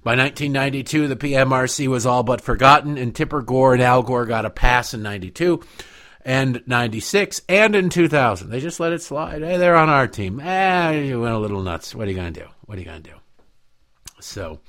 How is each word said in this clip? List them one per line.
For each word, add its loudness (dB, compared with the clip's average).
By 0
nineteen 0
ninety-two, -2
the -2
P -4
M 4
R 0
C -4
was 0
all 2
but -2
forgotten, 4
and -6
Tipper -4
Gore 4
and 4
Al 4
Gore -2
got -2
a -4
pass 2
in -8
ninety-two -4
and -2
ninety-six -2
and 4
in 2
two 4
thousand. 0
They -6
just -10
let -2
it -8
slide. -8
"Hey, -4
they're 4
on 6
our 4
team. -6
Eh, 0
you -4
went -2
a -2
little -4
nuts. -8
What -6
are -4
you -4
gonna -6
do? -14
What -14
are -12
you -16
gonna -16
do?" -20
So, -12